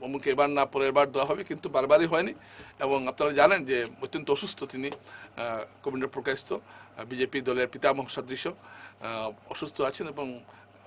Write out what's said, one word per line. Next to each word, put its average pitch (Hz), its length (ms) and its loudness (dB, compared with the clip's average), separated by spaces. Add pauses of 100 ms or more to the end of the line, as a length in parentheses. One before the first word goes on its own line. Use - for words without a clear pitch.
অমুক 135 260 -6
এবার 139 220 4
না 139 160 2
পরের 135 260 0
বার 139 200 4
দেওয়া 135 160 2
হবে, 185 160 -2
কিন্তু - 260 -8
বারবারই 143 360 6
হয়নি। 165 280 0 (460)
এবং 135 280 0
আপনারা 147 240 0
জানেন 151 340 6
যে 127 200 2 (160)
অত্যন্ত 143 300 -4
অসুস্থ 143 320 -2
তিনি, 135 280 -6
আহ, - 720 -8 (200)
কবীন্দ্র 131 240 -2
প্রকাশ, 135 460 -4
আহ, - 500 -12
বিজেপি 127 380 -2
দলের 127 260 0
পিতামহ 135 400 0
সদৃশ, 131 400 -8
আহ, 113 840 -8 (180)
অসুস্থ - 320 -8
আছেন 139 260 -2
এবং, 139 320 -8 (480)